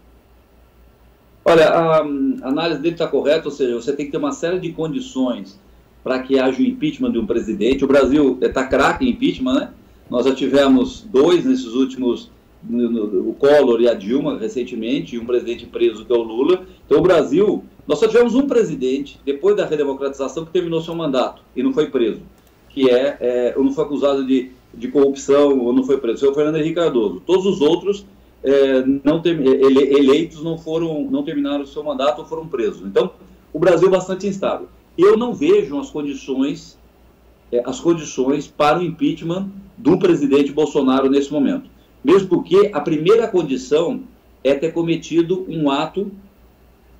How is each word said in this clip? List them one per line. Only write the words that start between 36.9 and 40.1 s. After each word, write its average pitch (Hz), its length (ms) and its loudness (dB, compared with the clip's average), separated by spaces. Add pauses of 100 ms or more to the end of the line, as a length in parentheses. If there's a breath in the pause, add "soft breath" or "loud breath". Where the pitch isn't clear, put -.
é, 120 140 0
as 131 140 -8
condições 147 680 0
para 151 320 2
o 180 40 -2
impeachment 165 640 -4 (280)
do 170 200 2
presidente 143 540 2